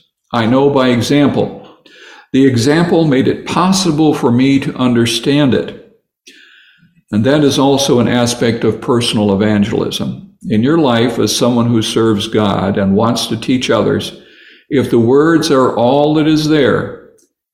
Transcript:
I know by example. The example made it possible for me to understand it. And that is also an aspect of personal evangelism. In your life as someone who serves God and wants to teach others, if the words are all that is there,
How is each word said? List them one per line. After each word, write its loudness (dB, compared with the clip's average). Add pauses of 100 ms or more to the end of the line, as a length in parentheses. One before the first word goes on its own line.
(320)
I -2
know 2
by 0
example. 0 (720)
The 4
example 2
made 0
it -4
possible 0
for 0
me 2
to -6
understand 0
it. -6 (1160)
And 0
that 2
is 0
also 2
an 0
aspect -2
of -2
personal 0
evangelism. -2 (200)
In 0
your 0
life 0
as -2
someone 0
who 2
serves 0
God -2
and 0
wants -2
to -4
teach -2
others, -2 (480)
if 0
the 2
words 2
are 2
all 2
that 0
is 0
there, -2 (420)